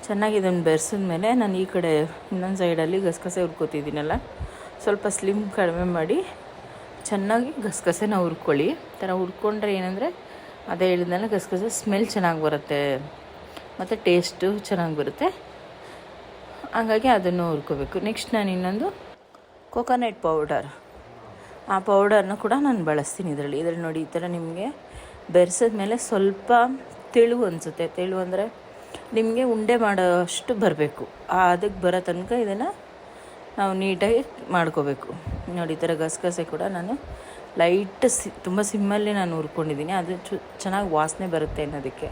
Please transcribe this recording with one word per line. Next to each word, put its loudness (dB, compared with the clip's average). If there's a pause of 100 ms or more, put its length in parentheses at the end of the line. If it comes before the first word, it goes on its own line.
ಚೆನ್ನಾಗಿ 2
ಇದನ್ನು 2
ಬೆರೆಸಿದ್ಮೇಲೆ 2 (120)
ನಾನು 2
ಈ 0
ಕಡೆ 2 (440)
ಇನ್ನೊಂದು -2
ಸೈಡಲ್ಲಿ 2 (100)
ಗಸಗಸೆ -4
ಹುರ್ಕೋತಿದ್ದೀನಲ್ಲ, -2 (720)
ಸ್ವಲ್ಪ 2 (140)
ಸ್ಲಿಮ್ 0 (160)
ಕಡಿಮೆ 2 (140)
ಮಾಡಿ 2 (920)
ಚೆನ್ನಾಗಿ 2 (160)
ಗಸಗಸೆನ 0
ಹುರ್ಕೊಳ್ಳಿ. 2
ಈ -8
ಥರ -2 (100)
ಹುರ್ಕೊಂಡ್ರೆ -2
ಏನಂದರೆ, -2 (640)
ಅದೇ 2
ಹೇಳಿದ್ನಲ್ಲ, 2
ಗಸಗಸೆ 0 (100)
ಸ್ಮೆಲ್ 2
ಚೆನ್ನಾಗಿ 2
ಬರುತ್ತೆ 0 (1000)
ಮತ್ತು -2 (120)
ಟೇಸ್ಟು 4 (200)
ಚೆನ್ನಾಗಿ 0
ಬರುತ್ತೆ. 0 (1500)
ಹಂಗಾಗಿ 4
ಅದನ್ನು 2
ಹುರ್ಕೋಬೇಕು. -2 (120)
ನೆಕ್ಸ್ಟ್ -6
ನಾನು 2
ಇನ್ನೊಂದು -2 (840)
ಕೊಕೊನಟ್ 0
ಪೌಡರ್, 2 (1040)
ಆ 4 (120)
ಪೌಡರ್ನ 6 (100)
ಕೂಡ 4 (120)
ನಾನು 4 (100)
ಬಳಸ್ತೀನಿ 0
ಇದರಲ್ಲಿ. -2
ಇದ್ರಲ್ಲಿ -2
ನೋಡಿ, -2
ಈ -14
ಥರ -2 (120)
ನಿಮಗೆ -6 (680)
ಬೆರೆಸಿದ್ಮೇಲೆ 4 (120)
ಸ್ವಲ್ಪ 2 (680)
ತೆಳು 8 (100)
ಅನಿಸುತ್ತೆ. -4 (120)
ತೆಳು -2
ಅಂದರೆ -2 (680)
ನಿಮಗೆ 2 (120)
ಉಂಡೆ 2 (100)
ಮಾಡೋಷ್ಟು 2 (100)
ಬರಬೇಕು, 2 (320)
ಆ 6 (140)
ಅದಕ್ಕೆ -2
ಬರೋ 4
ತನಕ -2 (120)
ಇದನ್ನು -2 (880)
ನಾವು 2 (100)
ನೀಟಾಗಿ 4 (340)
ಮಾಡ್ಕೋಬೇಕು. 2 (500)
ನೋಡಿ, -2
ಈ -6
ಥರ 2 (100)
ಗಸಗಸೆ -2
ಕೂಡ -4 (140)
ನಾನು -4 (680)
ಲೈಟ್ 4 (100)
ಸಿ-, -6 (120)
ತುಂಬ 2 (100)
ಸಿಮ್ಮಲ್ಲಿ 2
ನಾನು 2
ಹುರ್ಕೊಂಡಿದ್ದೀನಿ, -2
ಅದು -4 (140)
ಚು-, -4 (200)
ಚೆನ್ನಾಗಿ 0
ವಾಸನೆ 2
ಬರುತ್ತೆ 0
ಅನ್ನೋದಕ್ಕೆ. -8